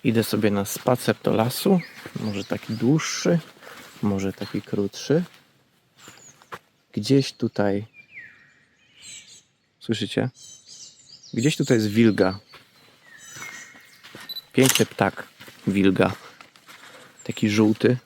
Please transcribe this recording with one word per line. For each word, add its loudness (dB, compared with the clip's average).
Idę 2
sobie 0
na 0
spacer 0
do 2
lasu. 2
Może -6
taki -8
dłuższy, 0
może -2
taki -8
krótszy. -2
Gdzieś 0
tutaj, -2
słyszycie? -4
Gdzieś 0
tutaj 2
jest 0
wilga. 4
Piękny 4
ptak, -2
wilga. 2
Taki -2
żółty. 4